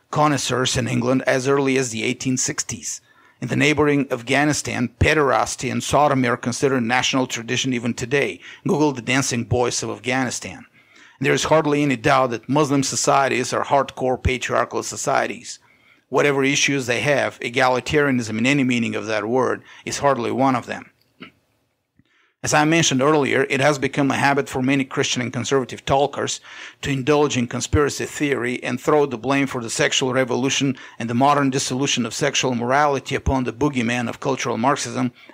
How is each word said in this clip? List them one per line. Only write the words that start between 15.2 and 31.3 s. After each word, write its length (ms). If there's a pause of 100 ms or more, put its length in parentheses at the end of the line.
Whatever 340
issues 420
they 140
have, 400
egalitarianism 1000
in 80
any 180
meaning 300
of 140
that 200
word 360 (220)
is 140
hardly 320
one 240
of 120
them. 240 (1500)
As 120
I 100
mentioned 380
earlier, 480
it 100
has 160
become 320
a 60
habit 340
for 140
many 200
Christian 380
and 100
conservative 540
talkers 560 (400)
to 80
indulge 480
in 80
conspiracy 600
theory 560
and 180
throw 240
the 100
blame 300
for 160
the 80
sexual 420
revolution 640 (220)
and 100
the 60
modern 380